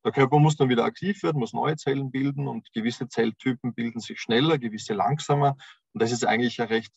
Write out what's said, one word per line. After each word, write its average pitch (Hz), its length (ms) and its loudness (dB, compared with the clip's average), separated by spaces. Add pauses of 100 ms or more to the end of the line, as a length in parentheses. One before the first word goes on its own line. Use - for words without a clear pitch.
Der 110 60 0
Körper 135 280 4
muss 151 180 6
dann 135 120 4
wieder 117 140 4
aktiv 180 400 -4
werden, 156 160 0
muss 113 140 -4
neue 139 240 -2
Zellen 139 340 -2
bilden 139 360 -2
und 117 260 -10
gewisse 117 340 -4
Zelltypen 117 640 -2
bilden 117 260 -6
sich - 200 -10
schneller, 143 380 2
gewisse 110 360 -6
langsamer 143 640 0 (380)
und - 80 -6
das 117 100 2
ist 117 140 -2
eigentlich 117 360 2
ein 113 60 -2
recht 113 300 -2